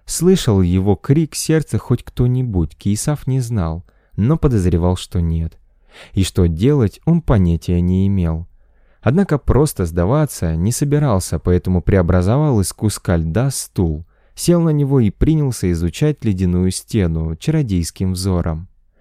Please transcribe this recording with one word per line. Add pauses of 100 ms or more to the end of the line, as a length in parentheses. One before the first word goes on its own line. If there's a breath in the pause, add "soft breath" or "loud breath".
Слышал
его
крик
сердца
хоть
кто-нибудь,
Киесав
не
знал, (320)
но
подозревал,
что
нет. (560 loud breath)
И
что
делать,
он
понятия
не
имел. (560)
Однако
просто
сдаваться
не
собирался,
поэтому
преобразовал
из
куска
льда
стул, (280)
сел
на
него
и
принялся
изучать
ледяную
стену
чародейским
взором. (320 soft breath)